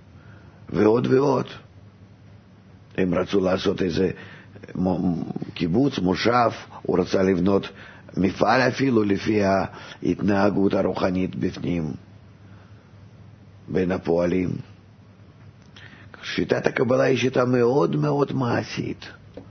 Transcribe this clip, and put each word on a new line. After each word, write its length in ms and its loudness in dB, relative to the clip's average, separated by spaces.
ועוד 380 2
ועוד. 400 2
הם 160 0
רצו 260 0
לעשות 420 0
איזה 280 0
מ-, 440 0
קיבוץ, 440 0
מושב, 520 2
הוא 160 0
רצה 240 0
לבנות 460 2
מפעל 440 2
אפילו 420 2
לפי 420 0
ההתנהגות 1300 0
הרוחנית 600 0
בפנים, 580 -4
בין 240 0
הפועלים. 580 0
שיטת 440 -2
הקבלה 380 2
היא 140 2
שיטה 260 0
מאוד 520 2
מאוד 360 0
מעשית. 760 -4